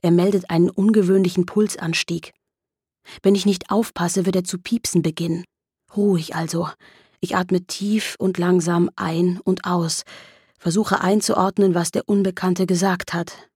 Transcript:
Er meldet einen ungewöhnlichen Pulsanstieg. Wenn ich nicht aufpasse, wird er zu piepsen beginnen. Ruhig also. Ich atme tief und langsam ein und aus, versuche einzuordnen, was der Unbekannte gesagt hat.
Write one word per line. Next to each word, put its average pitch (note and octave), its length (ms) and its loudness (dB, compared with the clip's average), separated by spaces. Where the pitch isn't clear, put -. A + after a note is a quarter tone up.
Er E3+ 100 2
meldet F3+ 400 2
einen E3+ 180 4
ungewöhnlichen F#3+ 760 2
Pulsanstieg. E3+ 840 -4
Wenn G3 120 6
ich F#3+ 120 0
nicht F#3+ 240 0
aufpasse, F#3+ 560 -2
wird F#3+ 100 0
er F3+ 80 0
zu - 140 -8
piepsen F3+ 440 -2
beginnen. E3 420 -4
Ruhig G3+ 380 0
also. E3 340 -4
Ich F#3 160 -2
atme F3+ 300 0
tief G#3 520 -4
und F#3+ 200 -2
langsam F3 580 2
ein F3 440 0
und F#3 240 -2
aus, F3 380 -2
versuche F#3+ 420 0
einzuordnen, G3 760 2
was E3+ 180 -2
der - 160 -4
Unbekannte F#3 580 0
gesagt F3+ 480 -2
hat. - 420 -8